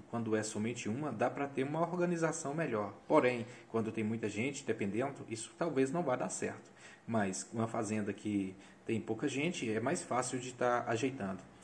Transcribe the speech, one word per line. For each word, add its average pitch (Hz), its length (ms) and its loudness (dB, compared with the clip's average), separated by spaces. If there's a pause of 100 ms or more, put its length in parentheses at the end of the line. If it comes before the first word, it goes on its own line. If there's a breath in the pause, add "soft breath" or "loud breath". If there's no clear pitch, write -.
(120)
Quando 113 240 0
é 107 80 4
somente 107 460 -2
uma, 135 240 -2
dá 117 160 2
pra 139 180 -2
ter 131 160 0
uma 151 160 -2
organização 165 760 0
melhor. 113 400 0 (140)
Porém, 123 400 6 (220 loud breath)
quando 113 200 2
tem 110 140 0
muita 113 240 0
gente 113 380 -2
dependendo, 113 640 -2
isso - 280 -8
talvez 135 360 2
não 170 100 0
vá 127 140 2
dar 185 100 0
certo. - 420 -4 (380 loud breath)
Mas 101 460 0
uma 113 160 0
fazenda 107 420 0
que 98 420 0 (320 loud breath)
tem 113 140 0
pouca 113 280 -2
gente, 131 440 0
é 107 80 2
mais 143 220 0
fácil 123 380 0
de 123 120 -8
tá 120 360 2
ajeitando. 110 520 0 (240 loud breath)